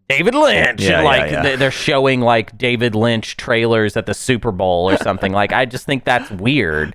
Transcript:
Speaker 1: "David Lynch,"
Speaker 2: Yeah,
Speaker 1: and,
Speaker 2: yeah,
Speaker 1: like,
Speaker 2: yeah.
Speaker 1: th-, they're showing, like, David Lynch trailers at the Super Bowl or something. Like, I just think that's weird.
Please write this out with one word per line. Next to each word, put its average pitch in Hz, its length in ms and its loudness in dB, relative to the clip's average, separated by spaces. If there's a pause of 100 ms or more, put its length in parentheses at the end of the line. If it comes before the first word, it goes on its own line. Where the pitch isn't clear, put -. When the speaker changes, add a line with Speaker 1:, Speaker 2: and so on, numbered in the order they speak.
Speaker 1:
"David 170 260 2
Lynch," 208 460 2
Speaker 2:
Yeah, 95 160 2
Speaker 1:
and, 160 60 2
Speaker 2:
yeah, - 0 -
Speaker 1:
like, 135 280 2
Speaker 2:
yeah. 147 100 -2
Speaker 1:
th-, 135 180 0
they're 135 120 2
showing, 135 480 0
like, 117 380 2
David 123 380 0
Lynch 113 420 -2
trailers 113 580 0
at 113 120 -4
the - 60 -4
Super 120 380 -2
Bowl 90 380 0
or 95 80 2
something. 98 340 -2
Like, 98 220 0
I 120 100 2
just 120 220 -8
think 139 180 -4
that's 123 280 -2
weird. 90 640 -2